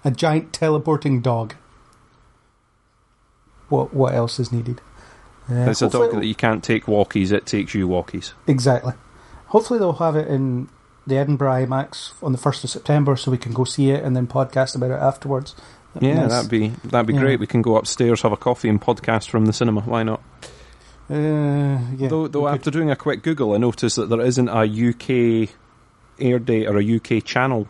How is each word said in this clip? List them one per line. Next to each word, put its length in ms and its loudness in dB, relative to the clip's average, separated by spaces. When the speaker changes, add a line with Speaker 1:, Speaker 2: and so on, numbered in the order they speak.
Speaker 1:
A 80 0
giant 400 0
teleporting 680 0
dog. 340 -2
What, 240 0
what 200 2
else 260 -2
is 120 -4
needed? 300 -6
Uh, 200 2
Speaker 2:
It's 120 0
a 80 4
dog 120 2
Speaker 1:
hopefully 220 2
Speaker 2:
that 40 -2
you 80 -2
can't 280 0
take 220 0
walkies, 460 2
it 140 0
takes 280 -4
you 140 0
walkies. 460 -4
Speaker 1:
Exactly. 460 2
Hopefully 320 2
they'll 140 2
have 240 0
it 100 0
in 400 -2
the 100 0
Edinburgh 500 0
imax 440 -6
on 100 -2
the 40 -2
first 260 -2
of 60 -8
September 460 2
so 160 -4
we 60 0
can 160 -8
go 100 0
see 280 0
it 120 -2
and 120 -2
then 120 0
podcast 480 -2
about 160 -2
it 80 -4
afterwards. 560 -2
That'd 80 -6
be 60 2
Speaker 2:
Yeah, 140 2
Speaker 1:
nice. 100 2
Speaker 2:
that'd 200 0
be, 160 2
that'd 240 0
be 60 0
Speaker 1:
Yeah. 80 2
Speaker 2:
great. 180 2
We 80 -4
can 140 2
go 160 2
upstairs, 460 2
have 80 2
a 60 -2
coffee 320 -2
and 120 2
podcast 480 -2
from 160 2
the 80 2
cinema. 280 0
Why 220 -2
not? 180 -4
Speaker 1:
Uh, 680 0
yeah, 100 -2
Speaker 2:
Though, 200 -2
though 180 -2
Speaker 1:
we 40 2
Speaker 2:
after 160 -2
Speaker 1:
could. 80 0
Speaker 2:
doing 160 0
a 60 2
quick 260 -4
Google, 320 0
I 40 2
noticed 400 0
that 120 -2
there 120 2
isn't 280 2
a 160 2
U 300 0
K 540 0
air 220 2
date 260 0
or 120 0
a 60 2
U 160 2
K 220 0
channel 480 0